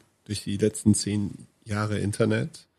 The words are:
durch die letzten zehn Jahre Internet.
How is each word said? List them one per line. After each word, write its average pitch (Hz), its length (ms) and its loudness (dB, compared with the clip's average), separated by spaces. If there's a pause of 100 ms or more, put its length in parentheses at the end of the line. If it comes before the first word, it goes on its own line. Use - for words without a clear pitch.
(240)
durch 104 200 -6
die 101 140 -4
letzten 107 360 4
zehn 101 520 -2 (180)
Jahre 104 340 -2
Internet. 107 680 0 (120)